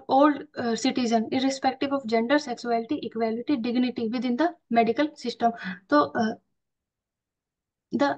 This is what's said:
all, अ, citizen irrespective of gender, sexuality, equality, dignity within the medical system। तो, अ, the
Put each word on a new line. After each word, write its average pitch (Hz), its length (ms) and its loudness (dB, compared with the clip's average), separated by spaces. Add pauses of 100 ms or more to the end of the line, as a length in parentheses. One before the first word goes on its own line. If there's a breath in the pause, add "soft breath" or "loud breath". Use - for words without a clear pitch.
(100)
all, 277 340 4 (140)
अ, - 40 -6
citizen 233 640 0
irrespective 262 640 -2
of 277 180 -2
gender, 226 320 2
sexuality, 233 600 -4
equality, 226 580 -2 (100)
dignity 240 440 0
within 247 260 -2
the 311 120 2 (300)
medical 240 480 0
system। 233 260 0 (380 loud breath)
तो, 294 100 6
अ, 226 380 -2 (1600)
the 277 220 2